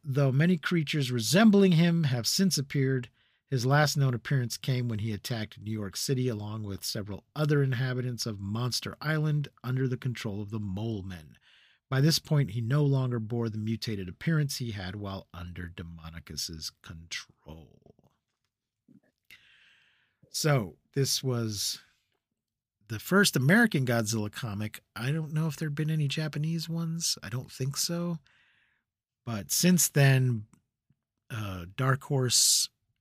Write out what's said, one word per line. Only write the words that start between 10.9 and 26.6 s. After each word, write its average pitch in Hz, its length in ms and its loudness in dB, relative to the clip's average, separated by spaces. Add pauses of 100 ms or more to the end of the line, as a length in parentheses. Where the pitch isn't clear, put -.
Men. 82 340 -14 (520)
By 131 120 0
this 147 180 4
point, 143 340 0
he 117 80 -4
no 135 220 2
longer 131 380 2
bore 117 280 -2
the 107 100 -6
mutated 107 500 -4
appearance 151 480 -2
he 117 160 -6
had 117 240 -8
while 98 360 -8
under 87 440 -10
Demonicus's 82 960 -12 (100)
control. 80 880 -16 (2500)
So, 131 440 0 (200)
this - 280 0
was 113 560 -2 (1080)
the 110 100 -8
first 190 380 2
American 156 500 4
Godzilla 113 440 0
comic. 107 500 -8 (140)
I 120 180 -4
don't 156 200 -4
know 160 140 0
if 147 100 -4
there'd 151 180 -4
been 151 160 -2
any 151 180 2
Japanese 160 600 -4